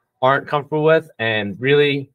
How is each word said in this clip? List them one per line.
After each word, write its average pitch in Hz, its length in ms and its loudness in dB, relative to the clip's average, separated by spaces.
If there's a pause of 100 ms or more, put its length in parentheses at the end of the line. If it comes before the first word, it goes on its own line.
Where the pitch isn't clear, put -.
(220)
aren't 139 260 2
comfortable 151 360 -2
with 156 340 2
and 107 420 -4
really 139 540 0